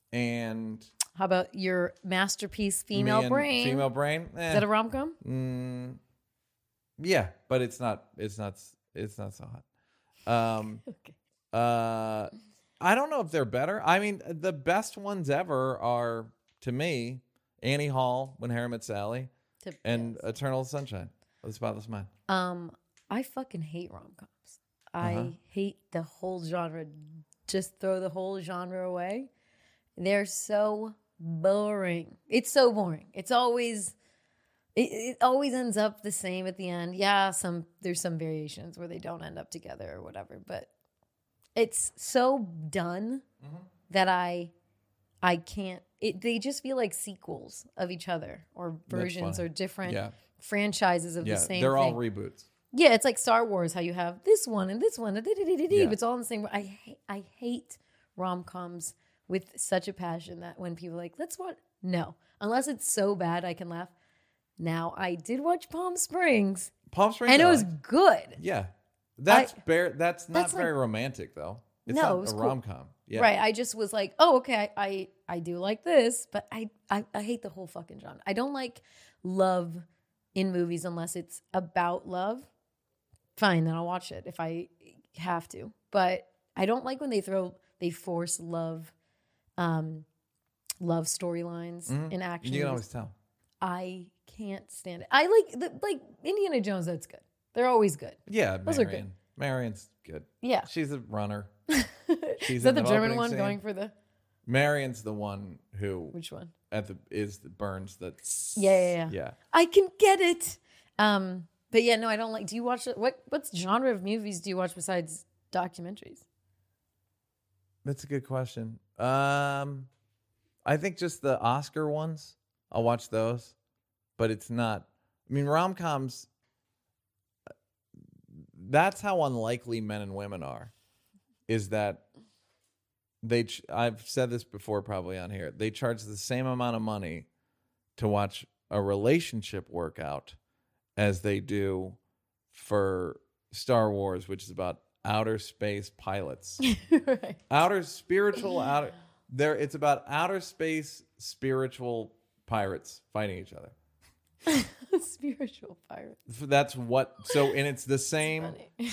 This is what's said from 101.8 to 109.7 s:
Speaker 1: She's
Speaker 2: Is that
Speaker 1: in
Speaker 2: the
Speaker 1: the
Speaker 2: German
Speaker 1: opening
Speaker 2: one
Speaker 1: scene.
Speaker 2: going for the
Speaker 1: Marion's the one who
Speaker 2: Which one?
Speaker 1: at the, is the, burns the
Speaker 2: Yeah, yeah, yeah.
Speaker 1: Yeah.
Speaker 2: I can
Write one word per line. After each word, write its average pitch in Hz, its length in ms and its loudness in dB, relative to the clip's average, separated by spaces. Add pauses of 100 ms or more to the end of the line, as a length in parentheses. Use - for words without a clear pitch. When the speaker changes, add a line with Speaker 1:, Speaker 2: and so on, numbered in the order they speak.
Speaker 1:
She's 127 180 0
Speaker 2:
Is 117 40 0
that 180 80 8
Speaker 1:
in - 60 6
Speaker 2:
the - 60 4
Speaker 1:
the - 60 4
Speaker 2:
German 214 80 6 (140)
Speaker 1:
opening 233 80 0
Speaker 2:
one 233 120 0
Speaker 1:
scene. 202 80 -2
Speaker 2:
going 202 220 0
for 208 140 -6
the 208 180 -8 (540)
Speaker 1:
Marion's 135 560 2
the 107 100 -6
one 101 460 -6 (200)
who 95 340 -4
Speaker 2:
Which - 200 -12
one? - 200 -16 (200)
Speaker 1:
at 104 140 -2
the, 98 100 -12 (140)
is 101 300 -4
the, - 100 -20
burns 95 460 -8
the 90 180 -10 (420)
Speaker 2:
Yeah, 196 140 6 (100)
yeah, 175 140 2
yeah. 165 180 -2
Speaker 1:
Yeah. - 180 -6 (220)
Speaker 2:
I 339 140 8
can 370 220 8 (100)